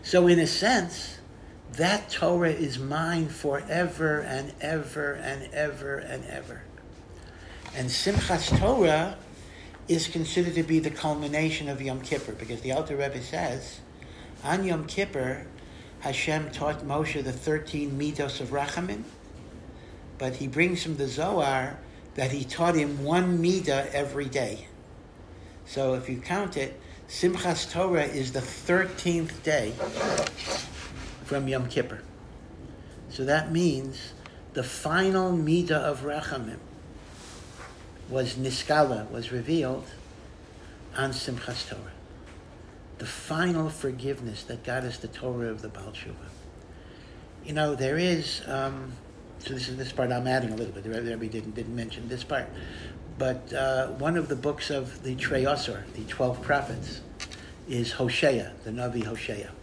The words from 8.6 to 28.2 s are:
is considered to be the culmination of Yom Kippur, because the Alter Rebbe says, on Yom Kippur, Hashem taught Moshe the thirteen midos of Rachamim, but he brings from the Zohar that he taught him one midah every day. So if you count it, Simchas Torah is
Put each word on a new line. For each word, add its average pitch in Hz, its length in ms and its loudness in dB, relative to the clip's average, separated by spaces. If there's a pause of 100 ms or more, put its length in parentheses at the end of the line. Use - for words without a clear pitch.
is 165 200 4
considered 165 480 2
to 165 80 4
be 160 160 6
the 151 120 2
culmination 151 800 0
of 135 100 -2
Yom 131 220 -2
Kippur, 131 320 -2
because 113 280 -6
the 131 100 0
Alter 147 260 0
Rebbe 139 240 0
says, - 600 -4 (600)
on 185 220 2
Yom 160 220 2
Kippur, 143 580 0 (560)
Hashem 151 500 0
taught 151 300 0
Moshe 147 420 0
the 131 80 0
thirteen 147 600 0
midos 143 500 0
of 120 80 -4
Rachamim, 170 540 -2 (1120)
but 131 180 -2
he 139 120 -4
brings 170 360 4
from 160 140 -2
the 139 100 2
Zohar 139 720 2 (360)
that 131 160 2
he 143 120 -2
taught 170 320 4
him 143 300 2
one 175 360 4
midah 151 520 4
every 143 320 0
day. 123 420 0 (1000)
So 135 280 2
if 127 160 -2
you 127 80 -2
count 180 400 -2
it, 135 200 -2 (300)
Simchas 180 640 2
Torah 175 320 4
is 135 300 0